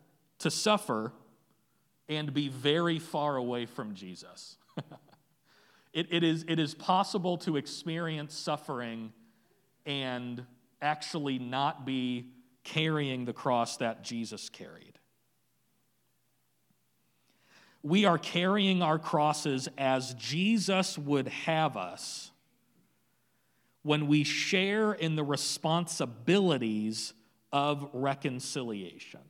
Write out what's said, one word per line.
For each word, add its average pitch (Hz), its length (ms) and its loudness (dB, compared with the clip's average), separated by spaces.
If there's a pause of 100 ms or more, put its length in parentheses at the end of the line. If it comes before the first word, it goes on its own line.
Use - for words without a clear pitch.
(380)
to 160 120 0
suffer 135 640 0 (960)
and 151 240 -4
be 143 160 0
very 151 500 2
far 147 380 0
away 120 300 -2
from 113 280 -8
Jesus. - 640 -16 (200)
<laughs> 151 60 -8 (1080)
It, 165 180 -2
it 170 140 4
is, 160 240 2
it 160 100 2
is 147 160 0
possible 185 640 2
to 160 180 -2
experience 156 800 -4
suffering 120 800 -6 (720)
and 127 580 -4 (380)
actually 147 560 -2
not 131 480 -2
be 127 460 -4 (320)
carrying 147 640 0
the 120 60 -4
cross 117 440 0
that 113 260 -4
Jesus 113 460 -8
carried. - 500 -20 (2750)
We 185 220 6
are 170 120 6
carrying 185 640 4
our 160 160 4
crosses 151 680 2 (100)
as 131 360 2
Jesus 185 840 2
would 143 300 2
have 156 480 0
us - 560 -10 (1500)
when 151 260 2
we 147 160 6
share 202 720 2
in 165 200 0
the 156 80 0
responsibilities 143 1900 0 (400)
of 143 380 2
reconciliation. 123 1400 -4